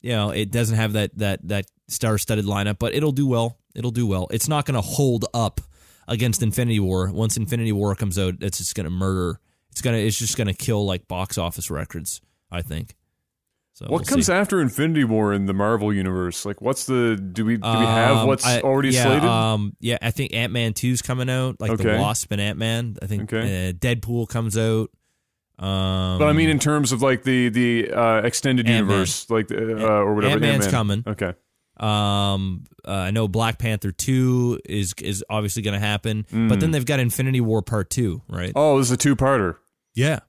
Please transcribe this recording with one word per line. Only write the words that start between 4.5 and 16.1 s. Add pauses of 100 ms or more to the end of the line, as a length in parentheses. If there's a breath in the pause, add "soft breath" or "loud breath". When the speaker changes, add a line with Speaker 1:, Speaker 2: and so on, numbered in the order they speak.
Speaker 1:
gonna
hold
up (480 soft breath)
against
Infinity
War.
Once
Infinity
War
comes
out,
it's
just
gonna
murder. (320)
It's
gonna,
it's
just
gonna
kill,
like,
box
office
records, (300)
I
think. (760)
So
Speaker 2:
What
Speaker 1:
we'll
Speaker 2:
comes
Speaker 1:
see.
Speaker 2:
after
Infinity
War
in
the
Marvel
universe?